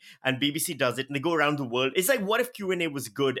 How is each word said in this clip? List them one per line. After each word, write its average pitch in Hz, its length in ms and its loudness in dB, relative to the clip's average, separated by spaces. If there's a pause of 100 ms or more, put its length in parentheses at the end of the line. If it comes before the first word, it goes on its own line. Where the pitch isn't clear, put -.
(240)
and 131 160 0
B 143 100 2
B 151 80 -4
C 156 140 -4
does 131 260 0
it, - 100 -4
and 143 80 -4
they 131 40 -2
go 165 140 2
around 147 240 2
the 143 60 -2
world. 127 300 0
It's 185 140 2
like, 262 120 4
what 214 200 0
if 240 140 -4
Q 196 160 -6
and 180 100 0
A 165 60 0
was 139 220 -6
good 131 320 0